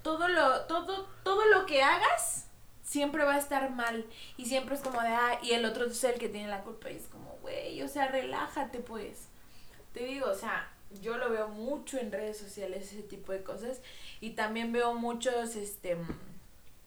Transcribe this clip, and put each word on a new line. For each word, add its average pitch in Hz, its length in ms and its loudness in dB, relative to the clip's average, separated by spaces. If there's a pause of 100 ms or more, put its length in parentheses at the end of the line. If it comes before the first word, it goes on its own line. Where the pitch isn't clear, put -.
todo 320 260 4
lo, 302 340 8
todo, 370 440 -2 (160)
todo 392 240 4
lo 381 200 10
que 277 160 6
hagas 381 640 4 (360)
siempre 285 420 2
va 285 100 6
a 285 40 6
estar 277 320 0
mal, 233 360 -2 (300)
y 254 100 -8
siempre 262 280 0
es 277 60 -4
como 240 220 -2
de, 233 60 2
ah, 240 340 4
y 233 100 2
el 233 120 4
otro 226 220 0
es - 180 -2
el 240 140 4
que 226 100 -4
tiene 208 200 -6
la 196 140 -4
culpa, - 280 -12
y - 60 -10
es - 120 -12
como, - 220 -14 (120)
güey, - 400 -6
o 277 60 -6
sea, 277 200 2
relájate, 262 720 -2
pues. 226 400 -10 (760)
Te 240 120 -6
digo, 262 260 -2
o 196 40 2
sea, 196 380 -4 (300)
yo 233 140 -4
lo 247 140 -2
veo 214 180 0
mucho 247 500 -6
en 220 140 -4
redes 214 260 -4
sociales, 196 540 -8
ese 208 100 -12
tipo - 300 -10
de 190 100 -4
cosas, 233 360 -8 (420)
y 220 100 -8
también 226 420 -2
veo 240 220 4
muchos, 233 640 0
este, 202 400 -4
mm, 170 120 -6 (800)